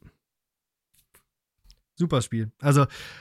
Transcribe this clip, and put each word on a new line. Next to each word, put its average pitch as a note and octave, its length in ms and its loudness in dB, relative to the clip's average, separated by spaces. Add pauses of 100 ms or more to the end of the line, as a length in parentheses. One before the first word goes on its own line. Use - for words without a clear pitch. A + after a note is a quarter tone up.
(2000)
Super D#3 240 0
Spiel. A2 360 -4
Also, C#3 280 4 (340)